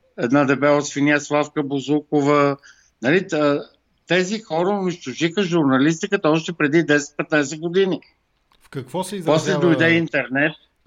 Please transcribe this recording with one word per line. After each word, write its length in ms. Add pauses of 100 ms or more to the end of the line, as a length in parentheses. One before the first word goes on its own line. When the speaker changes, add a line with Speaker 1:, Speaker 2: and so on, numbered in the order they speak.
(180)
Speaker 1:
една 280
дебела 360
свиня 380
Славка 440
Бозукова. 920 (440)
Нали, 260
та, 360 (440)
тези 320
хора 300
унищожиха 720
журналистиката 880
още 240
преди 300
десет-петнайсет 760
години. 420 (600)
Speaker 2:
В 80
какво 340
се 60
Speaker 1:
После 80 (340)
Speaker 2:
изразява 100
Speaker 1:
дойде 360
интернет. 560 (340)